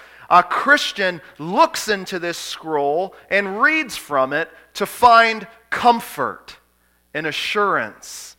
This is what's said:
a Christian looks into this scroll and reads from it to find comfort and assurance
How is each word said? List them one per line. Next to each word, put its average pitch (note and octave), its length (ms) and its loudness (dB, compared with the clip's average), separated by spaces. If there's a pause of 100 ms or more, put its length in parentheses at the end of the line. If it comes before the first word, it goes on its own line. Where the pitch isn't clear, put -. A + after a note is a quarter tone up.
(300)
a F3 140 8
Christian G3+ 760 0 (180)
looks A3+ 480 0
into F#3+ 320 -4
this E3+ 180 -6
scroll D#3 760 -4 (160)
and G3+ 300 -2
reads D4+ 360 0
from C3+ 340 0
it D#3 180 -4 (260)
to G3+ 100 -2
find A3+ 600 4 (240)
comfort - 840 -2 (580)
and D#3 100 -6
assurance D3+ 1120 -4